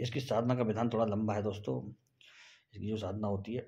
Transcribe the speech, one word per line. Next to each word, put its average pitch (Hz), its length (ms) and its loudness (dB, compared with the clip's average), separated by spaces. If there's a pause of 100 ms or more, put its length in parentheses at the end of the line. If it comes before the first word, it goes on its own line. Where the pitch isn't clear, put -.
इसकी 131 180 -2
साधना 120 360 2
का 123 80 2
विधान 113 260 2
थोड़ा 113 160 2
लंबा 107 300 2
है 101 80 0
दोस्तों। 107 340 -2 (960)
इसकी 98 140 -6
जो 107 100 0
साधना 101 300 -2
होती 101 280 -2
है - 120 -6